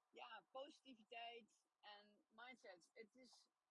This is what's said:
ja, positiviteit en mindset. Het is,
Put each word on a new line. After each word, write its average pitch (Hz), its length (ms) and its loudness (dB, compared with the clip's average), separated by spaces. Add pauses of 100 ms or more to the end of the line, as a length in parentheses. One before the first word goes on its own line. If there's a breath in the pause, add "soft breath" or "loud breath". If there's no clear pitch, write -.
(100)
ja, 220 400 0
positiviteit 233 960 2 (340)
en 208 360 -6 (140)
mindset. 220 500 0 (120)
Het 220 220 -2
is, 247 160 -6 (400)